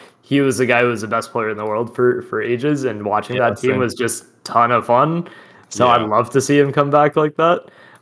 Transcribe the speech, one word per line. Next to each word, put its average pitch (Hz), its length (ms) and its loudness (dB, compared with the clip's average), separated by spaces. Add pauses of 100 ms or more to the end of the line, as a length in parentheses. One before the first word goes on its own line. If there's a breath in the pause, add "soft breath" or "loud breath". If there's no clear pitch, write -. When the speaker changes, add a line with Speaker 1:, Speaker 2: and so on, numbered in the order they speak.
(220 loud breath)
Speaker 1:
he 139 200 0
was 131 160 0
the 127 80 2
guy 120 160 2
who 123 80 4
was 113 120 -4
the 110 60 -8
best 110 240 -4
player 110 180 -2
in 107 80 -6
the 107 80 -8
world 110 300 -4
for, 123 280 2
for 110 180 -6
ages, 127 420 -2
and 107 220 -6
watching 104 320 -4
Speaker 2:
Yeah, 120 120 2
Speaker 1:
that 104 100 -6
team 127 120 0
Speaker 2:
same. 131 80 0
Speaker 1:
was 120 160 -2
just 117 300 -6 (180)
ton 117 280 0
of 113 140 0
fun. 151 420 0 (420 loud breath)
So - 180 2
I'd 120 140 4
Speaker 3:
Yeah. 107 60 -4
Speaker 1:
love 113 240 0
to 135 100 2
see 143 180 2
him 139 140 2
come 143 160 0
back 147 260 2
like 151 220 0
that. 165 280 0 (360 loud breath)